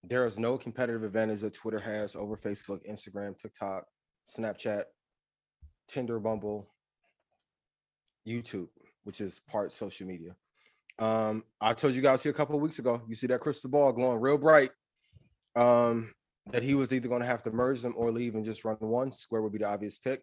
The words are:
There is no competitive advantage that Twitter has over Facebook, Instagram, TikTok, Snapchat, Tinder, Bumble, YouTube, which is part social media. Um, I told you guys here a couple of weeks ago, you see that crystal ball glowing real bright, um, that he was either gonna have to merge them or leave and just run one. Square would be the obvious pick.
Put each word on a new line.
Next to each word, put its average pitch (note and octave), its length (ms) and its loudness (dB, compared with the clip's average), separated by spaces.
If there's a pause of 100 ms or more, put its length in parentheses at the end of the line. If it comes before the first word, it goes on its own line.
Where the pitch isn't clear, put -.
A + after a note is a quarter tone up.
There B2 220 2
is A#2 140 -2
no A#2+ 180 2
competitive A#2 460 -4
advantage G#2+ 380 0
that G#2+ 120 -4
Twitter A2 260 -6
has G#2+ 360 -6
over G#2 200 -6
Facebook, G2 440 -8 (100)
Instagram, G2+ 480 -10
TikTok, G2 480 -8 (420)
Snapchat, G#2+ 560 -6 (1040)
Tinder, A#2+ 320 -6
Bumble, G#2 480 -4 (1600)
YouTube, A2 400 -6 (360)
which G#2 180 -12
is F#2+ 260 -8
part G2+ 240 -4
social F#2+ 360 -10
media. F2 280 -12 (640)
Um, A2 440 0 (160)
I A2+ 140 2
told C3 220 2
you C3 60 0
guys C3 200 6
here D3 100 -2
a - 40 -4
couple D3+ 200 0
of C#3+ 60 0
weeks D#3 180 -4
ago, A#2+ 280 0
you A2+ 80 -8
see B2 120 -4
that B2 140 2
crystal C#3+ 280 -4
ball C#3 220 6
glowing A#2+ 280 2
real C#3 180 4
bright, C#3+ 340 8 (840)
um, A#2+ 580 6 (380)
that A#2+ 120 0
he C#3 120 2
was C3 180 2
either B2+ 140 -2
gonna B2 180 0
have A#2+ 180 -2
to A2+ 80 -4
merge B2 300 2
them A#2+ 140 -4
or A#2 160 2
leave A#2 240 -2
and A2 100 -2
just A2 200 -8
run A2 140 -2
one. A#2+ 320 -2
Square - 320 -4
would G#2+ 100 -2
be G#2+ 60 -6
the G#2 80 0
obvious G#2 300 -4
pick. C3 260 -4